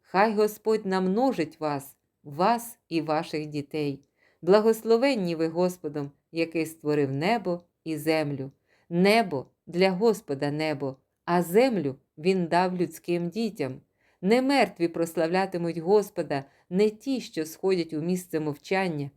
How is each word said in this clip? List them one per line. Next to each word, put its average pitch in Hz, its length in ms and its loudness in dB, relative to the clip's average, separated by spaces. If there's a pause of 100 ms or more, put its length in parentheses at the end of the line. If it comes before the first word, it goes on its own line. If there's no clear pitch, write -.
Хай 208 340 2
Господь 214 520 0
намножить 190 720 0
вас, 147 360 -6 (280)
вас 190 540 -2 (100)
і 165 120 0
ваших 156 460 -4
дітей. 147 540 -6 (420)
Благословенні 220 920 2
ви 160 140 0
Господом, 160 640 -4 (220)
який 160 340 -2
створив 147 460 -2
небо 175 480 -2 (240)
і 160 120 -4
землю. 147 540 -2 (380)
Небо 180 580 2 (200)
для 180 240 2
Господа 175 600 0
небо, 143 460 -4 (280)
а 175 180 2
землю 170 540 2 (220)
він 180 280 0
дав 180 300 2
людським 175 520 -4
дітям. 165 520 -6 (400)
Не 233 220 4
мертві 262 460 2
прославлятимуть 170 920 -2
Господа, 165 680 0 (260)
не 208 200 4
ті, 247 300 -6
що 160 260 -6
сходять 170 460 -2
у 156 80 -4
місце 175 400 -2
мовчання 151 760 -4